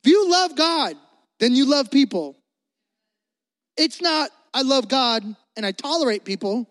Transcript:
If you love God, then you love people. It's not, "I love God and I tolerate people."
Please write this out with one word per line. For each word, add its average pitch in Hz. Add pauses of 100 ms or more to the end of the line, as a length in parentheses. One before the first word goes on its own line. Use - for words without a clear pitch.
If 233
you 392
love 359
God, 294 (420)
then 247
you 269
love 277
people. 196 (1400)
It's 311
not, 311 (220)
"I 262
love 262
God 233 (320)
and 214
I 196
tolerate 277
people." 202